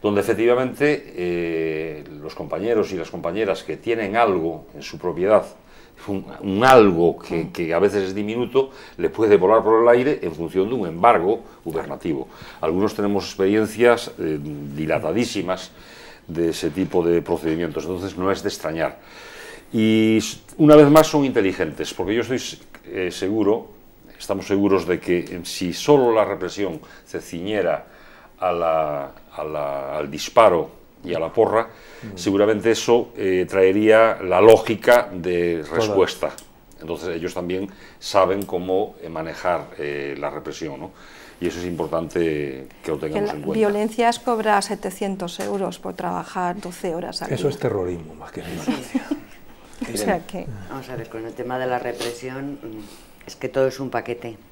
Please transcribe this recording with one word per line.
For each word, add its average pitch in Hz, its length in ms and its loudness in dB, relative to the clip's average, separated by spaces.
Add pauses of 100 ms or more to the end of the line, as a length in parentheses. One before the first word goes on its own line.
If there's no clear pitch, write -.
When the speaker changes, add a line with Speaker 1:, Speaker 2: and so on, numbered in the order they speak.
Speaker 1:
donde 104 200 2
efectivamente, 120 920 0
eh, 80 880 -4 (180)
los 78 120 -12
compañeros 92 580 -2
y 95 60 -6
las 80 140 -8
compañeras 92 520 -4
que 78 140 -10
tienen 110 400 -4
algo 85 560 0
en 73 80 -16
su - 160 -14
propiedad, 90 480 2 (640)
un, 95 180 -6 (160)
un 101 220 0
algo 98 560 8
que, 82 240 -4
Speaker 2:
Mm. - 80 -8
Speaker 1:
que 82 220 -4
a 85 60 2
veces 98 280 2
es 95 80 -8
diminuto, 117 560 -2 (260)
le 85 120 0
puede 107 260 6
volar 101 280 6
por 113 200 6
el 120 60 8
aire 127 320 4
en 85 120 -4
función 85 360 -2
de 131 60 -4
un 101 120 -4
embargo 95 540 2 (240)
gubernativo. 73 640 -6 (340)
Algunos 92 340 0
tenemos 101 300 -2
experiencias, 107 920 2
eh, 78 220 -4 (360)
dilatadísimas 85 960 -2 (560)
de 82 220 0
ese 80 200 -4
tipo 87 360 -2
de 85 160 2
procedimientos, 80 640 -4
entonces 90 320 -8
no 95 140 -2
es 95 120 -2
de 101 60 -2
extrañar. 80 480 -6 (720)
Y 110 480 2
s-, - 200 -6 (180)
una 151 180 10
vez 147 140 12
más 156 180 8
son 143 180 2
inteligentes, 90 680 -2
porque 98 220 -2
yo 120 60 0
estoy 127 160 -4
s-, - 200 -8 (280)
eh, 90 260 -6
seguro, 107 560 0 (500)
estamos 98 300 -6
seguros 98 400 2
de 87 120 0
que, 87 200 0
eh, 87 240 -8
si 90 300 -6
solo 131 400 4
la 107 120 4
represión 92 540 -4 (260)
se 87 160 -8
ciñera 87 640 -4 (540)
a 90 120 0
la, 78 600 -2 (240)
a 78 80 -8
la, 71 540 -6
al 73 120 -6
disparo 85 600 4 (340)
y 87 100 -6
a 80 60 -2
la 82 120 -4
porra, 110 360 2 (340)
Speaker 3:
Mm. 104 160 -14
Speaker 1:
seguramente 104 540 2
eso, 117 460 2
eh, 92 320 0
traería 107 760 6
la 90 160 2
lógica 113 720 6
de 87 540 -2
Speaker 3:
Toda. 78 140 -8
Speaker 1:
respuesta. 98 500 2 (500)
Entonces 80 300 -8
ellos 85 240 -6
también 92 340 -4 (320)
saben 98 460 2
cómo, 92 560 -2
eh, 82 80 -14
manejar, 80 560 -4 (120)
eh, 71 400 -6
la 71 120 -6
represión, 73 500 -10
¿no? 80 120 -14 (500)
Y 87 60 -2
eso 82 120 -6
es 90 60 -6
importante 78 1000 -4 (140)
que 82 100 -6
lo 76 60 -2
Speaker 2:
Que 76 100 -8
Speaker 1:
tengamos 202 220 -4
Speaker 2:
la - 60 -6
Speaker 1:
en 147 60 -10
cuenta. 196 180 -4
Speaker 2:
violencia 214 500 0
es 233 100 -4
cobrar 214 440 0
setecientos 190 800 -8
euros 190 380 -6
por 190 140 -10
trabajar 180 680 -6
doce 175 340 -8
horas - 260 -8
al 151 120 -8
Speaker 3:
Eso 127 100 -4
Speaker 2:
día. 143 80 2
Speaker 3:
es - 80 -8
terrorismo, 90 560 -4
más - 160 -18
que - 100 -12
violencia. 170 680 -6
Speaker 2:
<laughs> - 840 -12
O - 40 -6
sea 202 280 -2
que - 200 -12 (240)
Speaker 4:
Vamos 120 200 -12
a 127 80 -10
ver, 113 120 -12
con 113 160 -12
el 117 80 -12
tema 127 260 -6
de 127 80 -4
la 123 120 -2
represión, 127 840 -8
mm, - 640 -18
es - 80 -16
que - 140 -8
todo 135 180 2
es 131 140 -6
un 131 80 -8
paquete. 117 480 -8 (140)